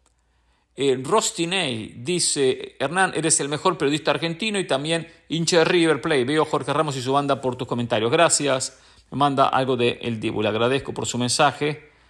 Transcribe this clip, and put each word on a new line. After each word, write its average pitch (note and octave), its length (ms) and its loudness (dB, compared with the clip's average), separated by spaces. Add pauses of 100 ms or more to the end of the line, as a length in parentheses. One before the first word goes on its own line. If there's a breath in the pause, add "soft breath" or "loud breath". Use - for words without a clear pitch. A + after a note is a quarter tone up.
(760)
Eh, C3 240 2
Rostiney E3+ 1000 -2
dice, C#3+ 800 -2
"Hernán, F3 340 0
eres D#3+ 260 0
el C#3+ 80 -4
mejor D3+ 300 -2
periodista D3+ 320 0
argentino E3 480 -2
y F#3 80 -2
también D#3 400 -2 (220 loud breath)
hincha E3 300 2
de D#3+ 60 6
River E3 360 4
Plate. D3 240 2
Veo D3+ 180 2
a D3 40 2
Jorge C#3 260 -2
Ramos D3 240 0
y B2+ 60 -6
su C3 100 -2
banda C#3 280 2
por B2+ 140 -2
tus - 140 -8
comentarios". A#2 420 0
Gracias. C#3+ 720 2 (320 soft breath)
Me B2+ 60 -6
manda C#3 280 4
algo C3 300 0
de A#2+ 260 0
El A#2 160 -4
Dibu. A2 240 -4
Le G#2+ 60 0
agradezco A#2 440 0
por A#2+ 140 -6
su - 100 -6
mensaje. C#3+ 760 0 (200 soft breath)